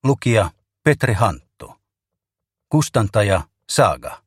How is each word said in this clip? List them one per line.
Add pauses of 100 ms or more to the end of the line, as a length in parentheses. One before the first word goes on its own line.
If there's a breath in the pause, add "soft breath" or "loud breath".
Lukija (340)
Petri
Hanttu. (920)
Kustantaja (260)
Saaga.